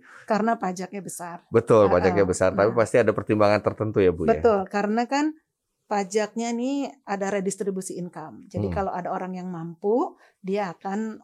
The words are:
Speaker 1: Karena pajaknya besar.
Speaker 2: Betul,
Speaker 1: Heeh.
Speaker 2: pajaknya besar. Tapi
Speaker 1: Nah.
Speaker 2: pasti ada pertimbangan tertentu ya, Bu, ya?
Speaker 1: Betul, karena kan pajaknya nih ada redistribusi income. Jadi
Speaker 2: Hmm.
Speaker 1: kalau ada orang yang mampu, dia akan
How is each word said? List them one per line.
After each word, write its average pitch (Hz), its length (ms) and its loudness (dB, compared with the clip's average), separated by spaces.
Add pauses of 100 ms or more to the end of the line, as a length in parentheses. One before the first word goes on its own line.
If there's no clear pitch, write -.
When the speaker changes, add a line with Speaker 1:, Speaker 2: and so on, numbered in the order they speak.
(240)
Speaker 1:
Karena 220 300 0
pajaknya 190 480 -8
besar. 175 480 -14
Speaker 2:
Betul, 110 400 6
Speaker 1:
Heeh. - 20 4
Speaker 2:
pajaknya 90 320 4
besar. 92 300 2
Tapi 98 160 4
Speaker 1:
Nah. 117 80 0
Speaker 2:
pasti 110 180 2
ada 110 140 6
pertimbangan 104 480 2
tertentu 107 400 -2
ya, 90 160 6
Bu, 85 100 -4
ya? - 140 4
Speaker 1:
Betul, 202 260 2
karena 208 400 -2
kan 294 300 -2 (500)
pajaknya 208 720 -4
nih 269 320 -4 (160)
ada 196 320 -4
redistribusi 190 640 -4
income. 165 480 -14
Jadi 202 240 -4
Speaker 2:
Hmm. 170 60 -6
Speaker 1:
kalau 196 180 -4
ada 180 160 -6
orang 185 240 -6
yang 180 160 -10
mampu, 180 640 -4 (240)
dia 196 320 -4
akan 208 540 -8